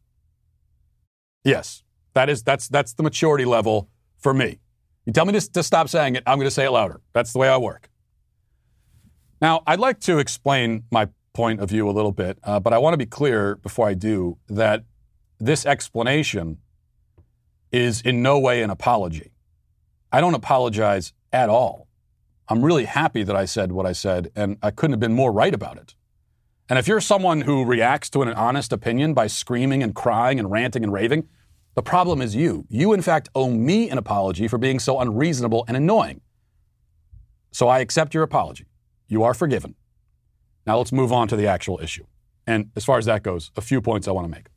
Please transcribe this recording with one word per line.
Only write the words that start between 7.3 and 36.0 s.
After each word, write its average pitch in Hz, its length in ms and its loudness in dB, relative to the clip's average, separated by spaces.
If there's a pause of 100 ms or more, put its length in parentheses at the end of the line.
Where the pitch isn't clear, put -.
the 127 60 0
way 135 80 4
I 131 100 6
work. 110 320 -6 (1500)
Now, 160 260 2
I'd 165 120 2
like 247 220 0
to 170 180 2
explain 120 720 0
my 107 200 2 (240)
point 113 260 0
of 101 80 -4
view 104 220 0
a - 20 0
little 104 220 0
bit, 95 300 -4
uh, 104 180 -2
but 110 100 2
I 110 60 6
wanna 156 180 2
be 131 100 -2
clear 110 500 0
before 107 320 -2
I 101 60 0
do 92 440 -2 (100)
that 110 380 0 (540)
this 135 260 0
explanation 117 920 -2 (1120)
is 120 300 0
in 123 200 0
no 139 180 4
way 123 220 2
an 107 80 -2
apology. 92 640 -2 (800)
I 131 80 4
don't 170 140 2
apologize 110 760 0 (220)
at 127 160 2
all. 117 380 0 (600)
I'm 113 160 0
really 147 220 2
happy 139 380 -2
that 98 120 -2
I 98 80 0
said 92 300 -4
what 92 120 -4
I 92 60 -2
said, 90 420 -4
and 104 280 -4
I 107 100 -2
couldn't 147 220 0
have 110 80 -2
been 113 120 0
more 123 200 2
right 143 200 2
about - 240 -8
it. - 180 -20 (760)
And 127 100 2
if - 80 -2
you're 214 140 2
someone 185 400 2
who 131 240 0
reacts 120 460 2
to 139 100 0
an 120 80 0
honest 120 420 -2
opinion 131 420 -2
by 120 140 2
screaming 131 560 -2
and 107 100 -4
crying 120 460 0
and 101 100 -4
ranting 117 340 -2
and 101 100 -2
raving, 120 340 -2 (480)
the 123 60 -2
problem 175 400 0
is 110 140 -4
you. 147 340 -2
You, 165 240 2
in 190 80 0
fact, 160 340 0
owe 131 140 0
me 147 400 0
an 135 80 -4
apology 98 500 -2
for 113 100 -2
being 131 220 0
so 135 200 0
unreasonable 120 680 -2
and 120 80 -4
annoying. 156 460 0 (1300)